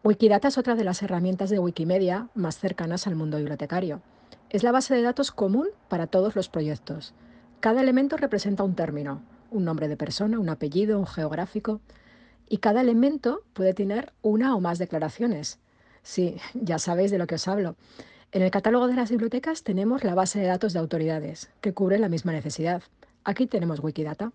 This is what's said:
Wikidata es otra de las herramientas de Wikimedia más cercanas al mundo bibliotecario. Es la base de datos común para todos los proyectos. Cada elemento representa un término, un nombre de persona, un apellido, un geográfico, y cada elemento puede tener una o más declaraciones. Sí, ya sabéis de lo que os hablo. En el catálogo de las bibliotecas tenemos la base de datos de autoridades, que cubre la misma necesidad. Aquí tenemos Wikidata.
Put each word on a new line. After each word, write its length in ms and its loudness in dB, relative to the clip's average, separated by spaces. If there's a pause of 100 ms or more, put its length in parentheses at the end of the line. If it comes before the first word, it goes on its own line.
Wikidata 460 6
es 80 0
otra 180 2
de 80 0
las 180 -2
herramientas 480 0
de 100 2
Wikimedia 760 0
más 220 -2
cercanas 500 -4
al 80 -2
mundo 220 -2
bibliotecario. 640 -4 (480)
Es 140 0
la 100 4
base 200 2
de 80 4
datos 300 0
común 380 0 (180)
para 200 -2
todos 280 2
los 140 -2
proyectos. 640 -6 (480)
Cada 180 2
elemento 380 2
representa 480 -2
un 100 0
término, 460 -4 (280)
un 140 -2
nombre 240 -2
de 80 -2
persona, 440 -2
un 100 -2
apellido, 500 0
un 80 -2
geográfico, 720 -6 (720)
y 60 0
cada 240 4
elemento 600 2 (100)
puede 220 2
tener 360 -2 (120)
una 320 2
o 40 0
más 200 0
declaraciones. 800 -4 (420)
Sí, 360 -2 (180)
ya 240 -2
sabéis 320 2
de 80 0
lo 80 0
que 80 -2
os 120 -4
hablo. 280 -2 (560)
En 100 2
el 80 4
catálogo 380 4
de 80 2
las 160 0
bibliotecas 500 -2
tenemos 420 0
la 120 0
base 240 0
de 80 2
datos 260 0
de 60 0
autoridades, 720 -4 (100)
que 140 -2
cubre 240 2
la 100 2
misma 220 -2
necesidad. 500 -4 (420)
Aquí 220 0
tenemos 360 -2
Wikidata. 540 -4